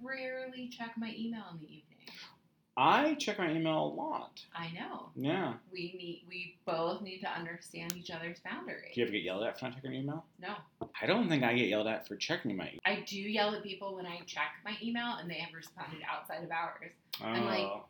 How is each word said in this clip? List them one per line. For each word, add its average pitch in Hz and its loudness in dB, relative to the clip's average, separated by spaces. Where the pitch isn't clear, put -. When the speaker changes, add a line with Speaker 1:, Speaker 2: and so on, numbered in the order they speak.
Speaker 1:
rarely 254 -6
check 233 -8
my 226 -2
email 226 -4
in 165 -8
the 156 -12
evening. 151 -16
Speaker 2:
I 220 8
check 202 0
my 175 4
email 160 4
a 151 2
lot. - -4
Speaker 1:
I 165 -6
know. 247 -8
Speaker 2:
Yeah. 139 2
Speaker 1:
We 175 -6
need, 175 -8
we 180 -10
both 170 2
need 190 -8
to 190 -2
understand 170 -6
each 175 -8
other's 170 -4
boundaries. 226 -6
Speaker 2:
Do 123 4
you 117 6
ever - 2
get 104 2
yelled 92 0
at 113 0
for 127 -4
not 123 -4
checking 135 -6
your 131 -2
email? 147 -4
Speaker 1:
No. 190 -6
Speaker 2:
I - 0
don't 196 6
think 147 6
I 117 8
get 120 6
yelled 107 4
at 110 0
for 101 -6
checking 123 0
my 82 -2
email. - -10
Speaker 1:
I 202 4
do 202 -4
yell 208 2
at 208 -4
people 196 -6
when 180 -6
I 175 -6
check 156 -2
my 208 -6
email 233 0
and 170 -8
they 170 -4
have 165 -6
responded 160 -12
outside 160 -4
of - -6
hours. 165 -2
I'm 110 2
like, 107 2
Speaker 2:
Oh. 98 -2